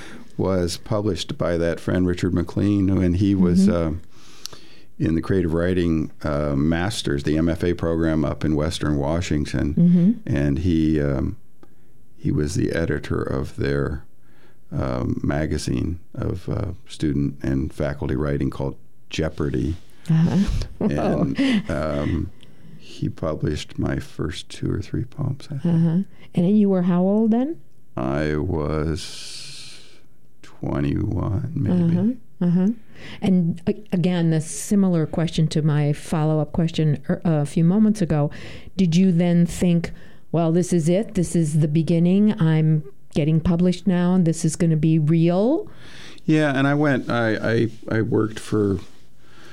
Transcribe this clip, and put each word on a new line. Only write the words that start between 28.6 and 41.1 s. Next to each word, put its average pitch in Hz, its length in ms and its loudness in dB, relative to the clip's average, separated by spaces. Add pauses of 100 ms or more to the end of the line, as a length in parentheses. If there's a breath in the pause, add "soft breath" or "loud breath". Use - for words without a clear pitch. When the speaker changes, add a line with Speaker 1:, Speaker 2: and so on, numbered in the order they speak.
Speaker 1:
twenty-one, 87 1120 -2
maybe. 170 420 2
Speaker 2:
Uh-huh. 202 500 -2
Uh-huh. 180 220 4 (540 loud breath)
And 180 440 2
a-, 208 260 -2
again, 175 380 2
the 160 100 4
similar 180 640 2
question 165 420 0
to 151 140 0
my 147 300 4
follow-up 156 600 0
question 160 560 2
er, 180 160 0
a 151 220 2
few 165 180 2
moments 208 380 4
ago. 151 280 2 (460 loud breath)
Did 170 200 4
you 190 160 6
then 175 340 6
think, 170 460 2 (400 loud breath)
"Well, 160 200 4
this 175 200 2
is 165 160 4
it. 214 260 2